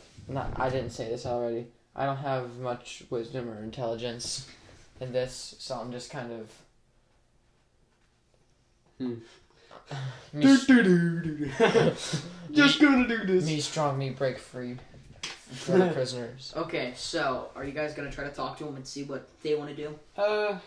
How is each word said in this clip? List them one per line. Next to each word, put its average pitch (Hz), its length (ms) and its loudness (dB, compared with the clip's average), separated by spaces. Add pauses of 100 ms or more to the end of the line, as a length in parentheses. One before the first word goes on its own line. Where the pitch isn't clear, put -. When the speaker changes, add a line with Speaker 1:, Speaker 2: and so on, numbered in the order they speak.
(280)
Speaker 1:
not, 135 320 -4
I 131 100 0
didn't 123 200 -2
say 113 180 -8
this 123 180 -6
already. 120 400 -2 (300)
I 135 100 -2
don't 135 120 -2
have 131 400 -4
much 123 520 -8
wisdom 120 400 -6
or 107 140 -10
intelligence 117 840 -6 (540)
in 127 120 -8
this, 127 460 -4
so - 160 -10
I'm 120 160 -8
just 123 180 -10
kind 120 220 -10
of 110 220 -12 (2500)
Speaker 2:
Hmm. 123 160 -6 (760)
Speaker 1:
<sighs> 135 420 -10
me 147 100 0
Speaker 2:
Do, 269 100 10
Speaker 1:
s- 254 140 8
Speaker 2:
do, 247 180 10
do, 170 360 6
do, 160 160 -4 (120)
do. - 20 -
<laughs> - 1040 2
Just 294 280 6
Speaker 1:
me, 294 60 10
Speaker 2:
gonna 247 220 6
do 226 180 -2
this. 185 180 4
Speaker 1:
me 156 160 0
strong, 143 380 -2
me 135 120 -2
break 127 280 -2
free. 123 380 -10 (720)
For 175 280 0
the 180 100 8
Speaker 2:
<laughs> 160 40 0
Speaker 1:
prisoners. 127 640 -6
Speaker 3:
Okay, 156 400 -4
so 135 600 -4
are 139 80 -10
you 139 80 -8
guys 151 220 -4
gonna 143 180 -8
try 139 120 -8
to 143 60 -8
talk 139 280 -8
to 160 60 -10
them 143 120 -8
and 131 100 -14
see 143 160 -10
what 131 260 -10 (140)
they 151 140 0
wanna 147 180 -8
do? 151 240 -10 (180)
Speaker 2:
Uh, 208 500 0